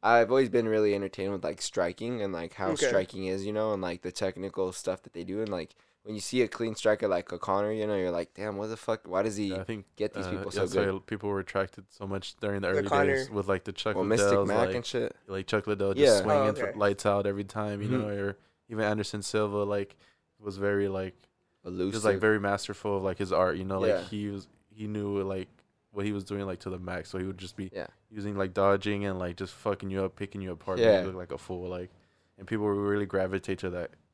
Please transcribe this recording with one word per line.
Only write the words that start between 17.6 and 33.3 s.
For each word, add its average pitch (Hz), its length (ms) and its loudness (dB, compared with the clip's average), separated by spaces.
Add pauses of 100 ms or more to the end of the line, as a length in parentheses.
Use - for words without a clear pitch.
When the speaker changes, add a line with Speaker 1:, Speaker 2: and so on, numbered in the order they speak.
Speaker 3:
you 113 80 -2
Speaker 1:
Mm-hmm. 127 120 2
Speaker 3:
know, 107 60 -2
or 101 300 -4 (320)
even 110 160 0
Anderson 107 360 0
Silva, 104 440 0
like, 101 320 -4 (420)
was 101 180 -8
very, 101 300 2
like, 95 280 -4 (500)
Speaker 1:
Elusive. 90 280 -2
Speaker 3:
just, 110 120 -2
like, 101 140 4
very 107 200 6
masterful 101 580 -2
of, 95 60 -2
like, 95 140 -2
his 92 160 -2
art, 85 240 4
you 95 80 -4
know, 95 160 -2
like, 92 80 4
Speaker 1:
Yeah. 92 140 2
Speaker 3:
he 104 260 -6
was, 98 180 -10 (220)
he 107 180 -10
knew, 101 360 -2
like, 95 260 -6 (420)
what 101 140 -4
he 107 80 0
was 101 100 -4
doing, 101 220 -6
like, 90 140 -6
to - 100 -8
the 92 80 -6
max, 87 320 -8
so - 80 -6
he 92 80 -2
would 92 140 -6
just 92 180 -12
be 95 160 -8
Speaker 1:
Yeah. 95 140 -8 (240)
Speaker 3:
using, 104 260 -4
like, 95 160 0
dodging 101 520 4
and, 95 120 -2
like, 90 200 -4
just 95 180 -8
fucking 98 340 -4
you 95 140 0
up, 95 120 -4
picking 101 240 -8
you 92 120 -6
apart, 92 260 -4
Speaker 1:
Yeah. 113 140 8
Speaker 3:
making 95 100 8
you 95 60 -4
look 92 100 -6
like 87 140 -10
a 65 80 -8
fool, 90 280 -8
like, 90 220 -6 (480)
and 95 100 -16
people 107 180 0
would 101 120 2
really 101 300 0
gravitate 95 520 0